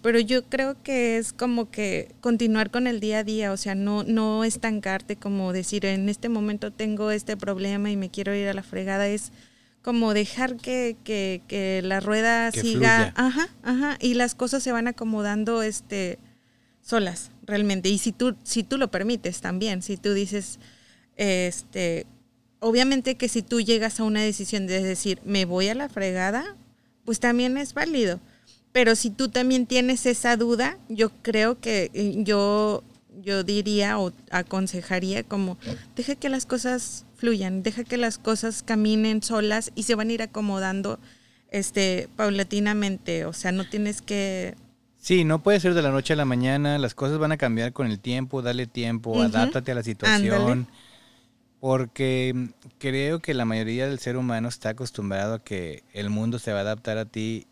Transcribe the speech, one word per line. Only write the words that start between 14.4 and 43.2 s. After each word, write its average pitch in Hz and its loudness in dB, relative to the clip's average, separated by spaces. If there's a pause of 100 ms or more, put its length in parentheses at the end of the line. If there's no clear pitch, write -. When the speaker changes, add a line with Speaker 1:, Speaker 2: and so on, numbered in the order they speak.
Speaker 1:
se 254 -2
van 233 0
acomodando, 220 0
este, 202 -4 (640)
solas, 196 -2 (140)
realmente. 202 2
Y 202 4
si 214 0
tú, 247 0
si 233 -2
tú - -2
lo 262 2
permites 196 -2
también, 185 -2
si 196 -6
tú 202 0
dices, 196 -4 (580)
este, 180 -2 (580)
obviamente 254 4
que 247 -2
si 226 -2
tú 233 0
llegas 220 0
a 226 0
una 214 2
decisión 208 -2
de 185 0
decir, 190 -2
"Me 196 2
voy 180 2
a 226 0
la 277 -4
fregada", 202 -2 (500)
pues 226 -2
también 247 2
es 285 -6
válido. 262 0 (520)
Pero 226 6
si 226 -2
tú 254 -2
también 254 2
tienes 254 2
esa 240 4
duda, 240 0 (120)
yo 220 2 (100)
creo 226 2
que, 208 0
eh, 202 0
yo, 208 2 (380)
yo 196 -2
diría 208 2
o 180 0 (200)
aconsejaría 185 -2
como, 190 -2 (380)
"Deja 269 -4
que 285 -4
las 262 -2
cosas 254 -4 (100)
fluyan, 190 0
deja 220 -2
que 247 -4
las 226 0
cosas 220 -2
caminen 214 2
solas 214 0
y 208 -4
se 233 2
van 220 -2
a 233 0
ir 226 -4
acomodando, 196 -4 (520)
este, 196 0
paulatinamente". 202 0